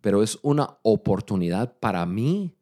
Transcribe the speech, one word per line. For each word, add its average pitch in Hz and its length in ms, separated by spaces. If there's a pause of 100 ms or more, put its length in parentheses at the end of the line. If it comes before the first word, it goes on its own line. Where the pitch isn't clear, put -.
pero 101 220
es - 180
una 147 420
oportunidad 101 960
para 92 280
mí 147 560